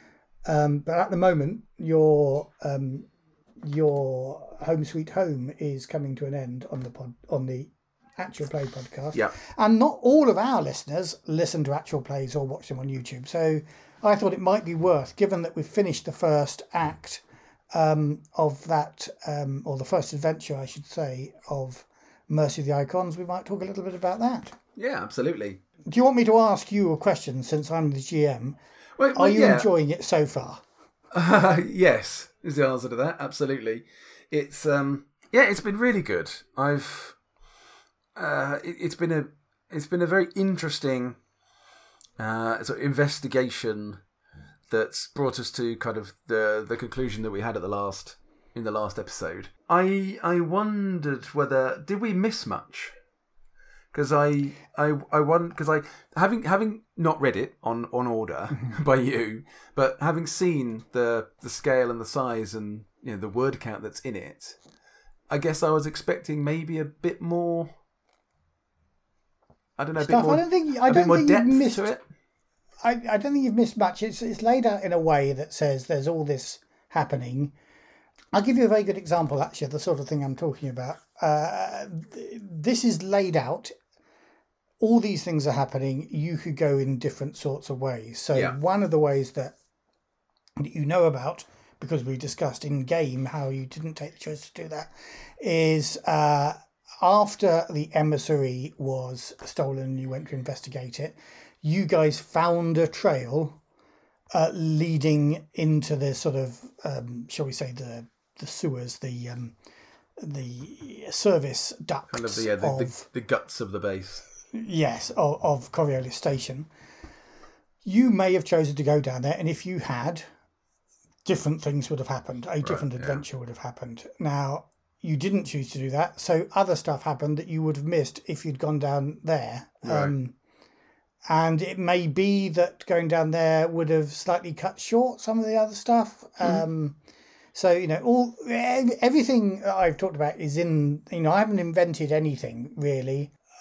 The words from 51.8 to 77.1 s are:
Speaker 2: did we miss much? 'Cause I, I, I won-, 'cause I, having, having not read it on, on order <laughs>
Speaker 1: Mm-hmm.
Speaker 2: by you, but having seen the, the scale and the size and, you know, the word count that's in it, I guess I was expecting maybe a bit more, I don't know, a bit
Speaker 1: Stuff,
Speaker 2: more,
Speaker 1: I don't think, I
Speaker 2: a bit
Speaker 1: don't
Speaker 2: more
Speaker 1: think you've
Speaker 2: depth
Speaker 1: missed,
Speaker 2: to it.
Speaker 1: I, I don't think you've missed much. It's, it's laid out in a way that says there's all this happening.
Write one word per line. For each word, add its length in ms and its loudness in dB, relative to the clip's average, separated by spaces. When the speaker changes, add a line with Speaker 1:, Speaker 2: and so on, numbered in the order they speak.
Speaker 2:
did 140 -2
we 140 -2
miss 320 0
much? 460 -8
'Cause 200 0
I, 400 2
I, 160 2
I 80 4
won-, 320 2
'cause 160 -4
I, 140 2
having, 280 2
having 400 0
not 240 0
read 160 2
it 260 -4
on, 300 -4
on 160 -2
order 400 -4
<laughs> 20 -
Speaker 1:
Mm-hmm. 360 -6
Speaker 2:
by 100 8
you, 480 0
but 240 2
having 260 0
seen 680 -2
the, 340 0
the 80 -10
scale 420 2
and 80 -6
the 60 -8
size 500 -4
and, 300 -10
you 80 -10
know, 80 -8
the 80 -6
word 320 -2
count 240 -10
that's 160 -12
in 160 -10
it, 400 -14
I 100 -2
guess 220 -2
I 100 2
was 140 2
expecting 560 -4
maybe 380 -2
a 60 -4
bit 360 -6
more, 540 -2
I 60 -4
don't 120 -6
know, 60 0
a 20 0
bit 60 -2
Speaker 1:
Stuff, 160 6
Speaker 2:
more, 80 6
Speaker 1:
I 40 6
don't 120 2
think, 280 2
I 120 4
Speaker 2:
a 40 6
bit 60 8
Speaker 1:
don't 80 6
Speaker 2:
more 100 8
Speaker 1:
think 120 6
you've 100 8
Speaker 2:
depth 100 6
Speaker 1:
missed, 280 6
Speaker 2:
to 80 0
it. 160 -2
Speaker 1:
I, 80 4
I 260 0
don't 160 0
think 120 2
you've 100 2
missed 220 4
much. 260 2
It's, 180 -6
it's 200 -6
laid 240 6
out 180 2
in 100 0
a 60 4
way 340 4
that 200 -6
says 340 0
there's 200 0
all 160 0
this 360 -4
happening. 640 -2